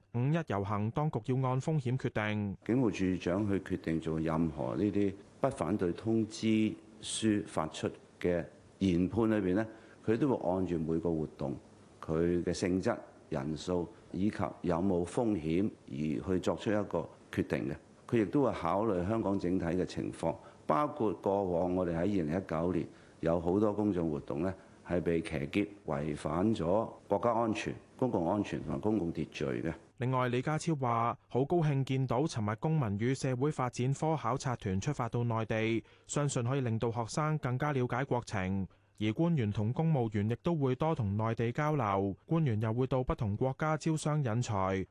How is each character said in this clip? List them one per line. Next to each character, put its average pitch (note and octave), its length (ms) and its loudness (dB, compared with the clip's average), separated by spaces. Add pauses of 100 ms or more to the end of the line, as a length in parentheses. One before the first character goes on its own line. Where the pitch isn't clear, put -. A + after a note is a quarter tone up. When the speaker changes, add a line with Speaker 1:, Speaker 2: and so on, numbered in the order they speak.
(140)
Speaker 1:
五 A#2+ 60 0
一 C#3+ 180 2 (100)
遊 G2+ 140 0
行 G#2 300 0
當 D3+ 180 0
局 B2+ 180 -4
要 C3 200 2
按 B2+ 140 0
風 D#3+ 200 0
險 B2 160 0
決 - 120 0
定。 G#2+ 560 0
Speaker 2:
警 B2 160 4
務 A2+ 100 4
處 F#2 320 2
長 G2 240 2
去 G2 120 2
決 F2+ 200 -4
定 D#2+ 220 0
做 D#2+ 180 0
任 D#2+ 300 2
何 B1+ 260 -4
呢 D#2+ 80 2
啲 G2+ 300 2 (260)
不 C3+ 100 2
反 G2 280 -2
對 F2 160 0
通 A2+ 340 0
知 A2 460 2 (280)
書 G#2 440 0
發 D#2 220 -2
出 - 220 -4 (300)
嘅 F2 240 2 (360)
研 F#2 280 4
判 A2 240 2
裏 G#2+ 40 4
邊 F#2 200 2
呢， A2 100 0 (400)
佢 A2+ 120 2
都 D#3 100 2
會 A#2+ 240 0
按 F#2+ 160 0
住 E2+ 100 0
每 D#2+ 220 0
個 E2+ 100 -2
活 D#2 160 0 (120)
動 C#2 180 -4 (500)
佢 E2+ 380 2
嘅 F2 80 -2
性 F#2 300 0
質、 A#2 120 0 (360)
人 D#2 260 -4
數 F2 320 -2 (240)
以 G2 180 0
及 - 80 -10 (260)
有 E2+ 160 2
冇 F2+ 260 2
風 A#2 240 0
險 F2 420 0 (160)
而 C#2+ 460 -2
去 F#2 80 2
作 G2 160 0
出 - 120 -4
一 G#2 140 2
個 E2+ 240 -4 (240)
決 F#2 160 -2
定 C2+ 220 -2
嘅。 D2 60 -6 (340)
佢 A#2 140 4
亦 - 20 2
都 C#3+ 180 2
會 A#2 80 2
考 F2+ 320 0
慮 F2+ 240 0
香 A2 140 0
港 G2 180 0
整 F2+ 180 0
體 E2+ 100 0
嘅 E2+ 180 0
情 - 260 -6
況， - 240 -2 (320)
包 D3+ 180 2
括 A2+ 280 -2
過 G2+ 300 0
往 F2+ 300 0
我 F2+ 140 0
哋 E2+ 40 0
喺 E2 80 -2
二 F2 60 0
零 F2+ 320 0
一 G2 80 -2
九 E2+ 280 0
年 D#2+ 140 -2 (340)
有 E2 180 2
好 F2 180 2
多 G#2+ 140 4
公 G#2 220 0
眾 E2+ 180 0
活 D2 80 -2
動 C#2 220 -6
呢， F#2 120 -2 (320)
係 F2+ 140 0
被 E2+ 220 0
騎 D#2 260 -4
劫 G2 200 0 (180)
違 D2 280 -2
反 E2 400 0
咗 G2+ 360 0 (180)
國 G2+ 120 2
家 A#2 120 2
安 A2+ 220 2
全、 D#2 200 -4 (220)
公 B2+ 160 0
共 F2 180 2
安 G#2 140 2
全 C2+ 200 -4
同 D2 100 -4
埋 C#2+ 80 -4
公 G#2+ 180 2
共 E2 140 -2
秩 D#2 180 -2
序 - 140 -4
嘅。 C2+ 280 -2 (260)
Speaker 1:
另 B2 120 -2
外， B2+ 160 0
李 B2 140 0
家 D3+ 160 -2
超 E3 180 -2
話： A#2 420 0 (120)
好 B2+ 160 2
高 F3 140 2
興 D3 260 2
見 C3+ 200 0
到 B2 180 2
尋 G#2+ 280 -2
日 A2 80 -2
公 D#3+ 180 0
民 G#2 220 0
與 B2 160 2
社 C3 220 -2
會 C3+ 120 0
發 C3 200 -2
展 B2 240 0
科 D#3 240 0
考 A#2+ 200 -2
察 B2+ 200 -2
團 F#2+ 240 -2
出 D3 100 -2
發 B2+ 160 -2
到 A#2+ 160 -2
內 A2+ 220 0
地， A2 380 0 (220)
相 D3 220 0
信 C3+ 160 0
可 B2+ 140 0
以 - 20 0
令 A#2 180 0
到 A#2 140 0
學 A#2 160 -2
生 D#3 300 0
更 B2+ 200 -2
加 D3 140 0
了 B2+ 180 0
解 B2 140 0
國 B2 220 0
情。 F#2+ 420 -2 (320)
而 G#2+ 140 2
官 E3+ 240 2
員 G#2+ 140 2
同 G#2+ 200 0
公 D#3+ 220 2
務 A#2+ 180 2
員 G#2 180 2
亦 A#2+ 140 0
都 F3 100 2
會 C3+ 220 2
多 D#3+ 180 0
同 G#2 220 0
內 A2 180 0
地 A#2 200 0
交 D3+ 220 0
流， G2 380 2 (120)
官 D#3+ 200 2
員 A2 140 2
又 A2+ 140 0
會 B2+ 140 0
到 C3 140 0
不 D#3+ 140 0
同 G#2 220 -2
國 C3 200 0
家 D#3 200 0
招 D#3 180 0
商 D3+ 220 0
引 A#2+ 240 0
才。 F#2+ 500 0